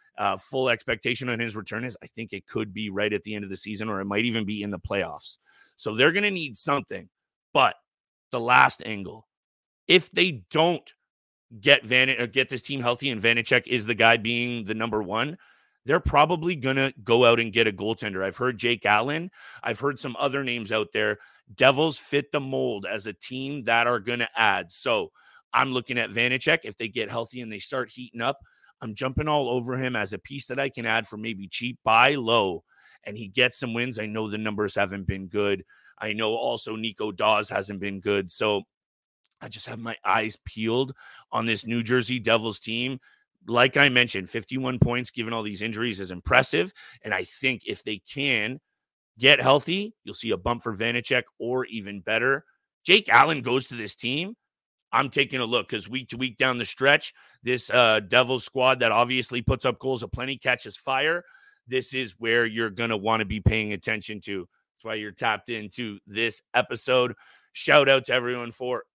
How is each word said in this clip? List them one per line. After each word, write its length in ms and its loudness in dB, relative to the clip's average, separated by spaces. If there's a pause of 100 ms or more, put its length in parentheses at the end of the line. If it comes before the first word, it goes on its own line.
(200)
uh, 180 0
full 320 -2
expectation 600 -2
on 100 -4
his 160 -6
return 280 -8
is. 200 -10
I 40 -18
think 240 -14
it 160 -12
could 260 -6
be 180 -6
right 200 -2
at 120 -2
the 100 -10
end 100 -8
of 60 -10
the 80 -8
season, 320 -8
or 120 -4
it 40 -6
might 200 0
even 200 -2
be 160 -6
in 80 -6
the 100 -6
playoffs. 580 -6 (380)
So 200 -6
they're 160 6
gonna 200 0
need 260 -8
something. 520 -4 (440)
But 220 6 (560)
the 80 -4
last 460 6
angle, 400 -10 (600)
if 240 6
they 380 0
don't 420 2 (680)
get 240 6
Van-, 240 4
or 180 -2
get 220 0
this 120 -8
team 200 -6
healthy 280 -2
and 120 -4
Vanecek 460 2
is 180 -2
the 100 -2
guy 220 6
being 480 -4
the 80 -4
number 280 -2
one, 360 -4 (480)
they're 160 2
probably 540 4
gonna 360 0 (120)
go 200 6
out 160 8
and 140 -2
get 140 4
a 40 2
goaltender. 520 -4
I've 120 -4
heard 220 -2
Jake 280 0
Allen. 460 2 (320)
I've 160 -4
heard 200 -2
some 200 -8
other 240 0
names 300 -4
out 180 0
there. 280 0 (360)
Devils 420 4
fit 360 -2
the 80 0
mold 440 -4
as 220 -8
a 60 -8
team 500 -10
that 240 2
are 140 2
gonna 340 -2
add. 360 2
So 420 -2 (400)
I'm 180 2
looking 260 -4
at 140 -2
Vanecek. 520 2
If 120 -12
they 140 -6
get 200 -4
healthy 300 -6
and 100 -10
they 100 -10
start 300 -6
heating 300 -14
up, 200 -2 (420)
I'm 120 -8
jumping 360 -2
all 200 2
over 280 -2
him 180 -2
as 160 -2
a 80 -6
piece 280 -12
that 120 -6
I 80 0
can 180 -8
add 220 0
for 80 -14
maybe 320 -8
cheap, 380 -6
buy 300 6
low, 500 2 (400)
and 120 -10
he 120 -10
gets 280 0
some 160 -4
wins. 240 -4
I 80 -4
know 240 -4
the 80 -4
numbers 380 -4
haven't 320 -2
been 200 -6
good. 360 0 (340)
I 140 -6
know 240 0
also 400 -4
Nico 380 -6
Daws 360 2
hasn't 300 -4
been 220 -6
good. 280 0
So 340 0 (760)
I 80 -16
just 200 -12
have 120 -12
my 240 -8
eyes 420 0
peeled 480 -2 (380)
on 140 0
this 200 -2
New 160 -2
Jersey 380 0
Devils 400 0
team. 400 -6 (480)
Like 300 0
I 100 4
mentioned, 420 0
fifty-one 480 -6
points 320 0
given 220 -8
all 120 -4
these 180 -8
injuries 400 -6
is 100 -8
impressive. 640 0 (300)
And 100 -6
I 100 -2
think 420 -6
if 180 -8
they 160 -6
can 600 -4 (580)
get 240 6
healthy, 640 2
you'll 100 -12
see 180 -6
a 60 2
bump 240 -4
for 140 -6
Vanecek 480 0 (160)
or 260 -2
even 360 -10
better. 440 0 (400)
Jake 240 6
Allen 320 8
goes 280 0
to 60 -8
this 200 -8
team. 400 -6 (560)
I'm 180 2
taking 300 0
a 60 0
look 240 0
'cause 200 -6
week 200 -8
to 80 -10
week 200 -6
down 200 0
the 80 -4
stretch, 480 2 (300)
this, 260 -2
uh, 300 6
Devils 460 2
squad 340 2
that 120 2
obviously 500 0
puts 240 0
up 140 0
goals 220 -4
aplenty 360 -8
catches 400 -2
fire. 480 -2 (420)
This 260 -2
is 240 -6
where 280 2
you're 240 -2
gonna 280 -2
wanna 280 0
be 160 -6
paying 320 0
attention 480 -6
to. 260 -8 (260)
That's 120 -20
why 100 -8
you're 160 -10
tapped 380 -2
into 580 -10
this 340 -4 (120)
episode. 640 0 (360)
Shout 380 6
out 160 4
to 80 -2
everyone 380 -2
for 340 -6 (120)